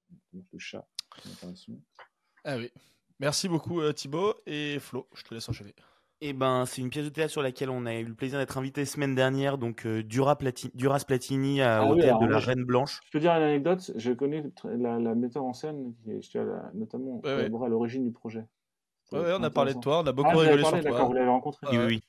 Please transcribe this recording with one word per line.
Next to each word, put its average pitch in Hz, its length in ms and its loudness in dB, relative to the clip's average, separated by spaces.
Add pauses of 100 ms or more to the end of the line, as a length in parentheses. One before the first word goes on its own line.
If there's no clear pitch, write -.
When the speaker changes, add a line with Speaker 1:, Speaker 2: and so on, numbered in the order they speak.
(340)
Speaker 1:
Donc, 185 180 -18
le 185 60 -18
chat, - 280 -14 (360)
c'est 101 80 -18
intéressant. 92 420 -18 (720)
Speaker 2:
Ah 139 140 -4
oui. 120 120 -8 (500)
Merci 143 280 -2
beaucoup, 170 320 -2
euh, 151 120 0
Thibaut. 175 420 -4 (120)
Et 147 340 -6
Flo, - 340 -10
je - 80 -18
te - 100 -18
laisse 113 160 -10
enchaîner. 101 260 -12 (460)
Speaker 3:
Eh 143 120 -6
ben, 131 340 2
c'est - 140 -8
une 127 100 -4
pièce 147 140 -6
de 151 60 -6
théâtre 151 200 -2
sur 151 120 -2
laquelle 131 280 -4
on 123 160 -4
a 113 80 -4
eu 113 100 -4
le 117 100 -10
plaisir 135 260 -4
d'être 135 180 -4
invité 135 260 -2
semaine 139 300 -2
dernière, 135 420 2
donc, 117 300 -6
euh, 110 160 -2
Dura 131 340 2
Plati-, 127 380 -6
Duras 135 320 0
Platini 135 560 0
à, 113 200 6
Speaker 1:
Ah - 40 4
Speaker 3:
au - 80 6
Speaker 1:
oui, 170 60 6
Speaker 3:
théâtre 127 160 8
Speaker 1:
alors 110 60 0
Speaker 3:
de 113 40 6
la 110 60 4
Speaker 1:
moi, 107 80 4
je, - 60 -2
Speaker 3:
Reine 127 180 0
Blanche. 123 400 2
Speaker 1:
je - 80 -20
peux 151 80 0
dire 170 120 4
une 160 100 4
anecdote, 151 520 0
je 117 180 -2
connais 143 380 -2
tr-, - 160 -14
la, 117 320 -2
la 113 160 0
metteur 123 300 -2
en 127 80 -6
scène, 135 500 -10
qui 110 80 -12
est, 107 100 -6
je, - 180 -10
elle 107 120 -2
a 90 240 -10
notamment 120 460 -8
Speaker 2:
Ouais, 143 100 -6
ouais. 139 60 -2
Speaker 1:
collaboré 117 300 -2
à - 20 -2
l'origine 117 360 0
du 117 60 -2
projet. 113 300 -12
Speaker 2:
Ouais, 113 60 -14 (580)
Speaker 1:
C'était 147 180 -6
Speaker 2:
ouais, 175 160 0
on 180 60 -2
a 151 60 -2
parlé 139 240 2
de 123 40 -6
Speaker 1:
intéressant. - 20 -8
Speaker 2:
toi, 147 220 2
on 151 60 -4
a 127 40 2
beaucoup 143 180 2
Speaker 1:
Ah, 175 40 6
vous 160 60 8
avez 156 100 8
Speaker 2:
rigolé 143 120 8
Speaker 1:
parlé, 156 180 4
Speaker 2:
sur 147 80 0
toi. 127 80 0
Speaker 1:
d'accord, 123 120 4
vous 123 60 0
l'avez 127 140 4
rencontré. 131 400 0
Speaker 2:
Ouais, 131 40 0
Speaker 3:
Oui, 120 60 4
Speaker 2:
ouais. 117 80 4
Speaker 3:
oui. 113 220 0